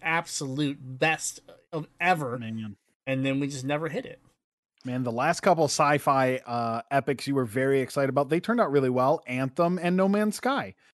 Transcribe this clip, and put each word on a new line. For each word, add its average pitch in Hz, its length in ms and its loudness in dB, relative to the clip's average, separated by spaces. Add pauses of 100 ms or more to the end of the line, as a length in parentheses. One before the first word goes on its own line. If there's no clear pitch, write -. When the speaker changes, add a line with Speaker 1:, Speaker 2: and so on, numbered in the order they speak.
Speaker 1:
absolute 147 800 -4
best 131 580 -4 (320)
of 160 160 -8 (120)
ever, 151 400 0
Speaker 2:
Man. 110 380 -8 (280)
Speaker 1:
and 135 200 0
then 135 140 0
we 143 80 -2
just 135 180 -8
never 151 240 -2
hit 220 160 -8
it. 113 140 -16 (640)
Speaker 2:
Man, 127 180 -4
the 120 80 -2
last 139 300 0
couple 165 240 4
sci-fi, 135 800 4
uh, 117 440 -2
epics 139 380 0
you 139 80 0
were 131 100 2
very 135 360 2
excited 135 280 0
about, 135 200 0
they 165 100 2
turned 226 220 0
out 156 100 0
really 131 180 4
well. 127 380 2
Anthem 135 540 0
and 175 160 2
No 190 100 4
Man's 208 300 0
Sky. 226 360 -2 (220)